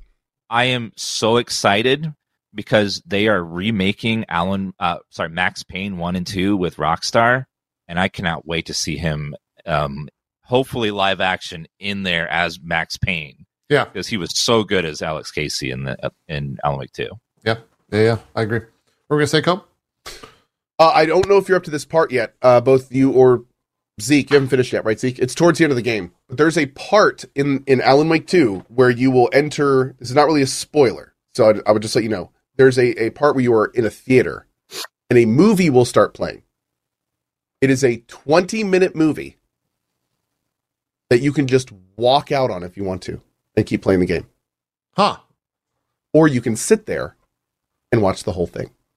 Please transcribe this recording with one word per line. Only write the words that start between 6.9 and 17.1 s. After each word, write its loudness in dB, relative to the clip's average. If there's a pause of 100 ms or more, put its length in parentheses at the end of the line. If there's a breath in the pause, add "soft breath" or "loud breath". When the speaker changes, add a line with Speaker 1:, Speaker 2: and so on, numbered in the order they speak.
Speaker 1:
and -6
I 0
cannot -8
wait -6
to -10
see -6
him, -6 (300)
um, -4 (360)
hopefully -2
live -2
action -6 (120)
in -8
there -4
as -4
Max -6
Payne. -8 (220)
Speaker 2:
Yeah. 0
Speaker 1:
'Cause -10
he -6
was -6
so 0
good -2
as -10
Alex -8
Casey -8
in -8
the, -10
uh, -6 (160)
in -8
Alan -2
Wake -14
two. -10 (340)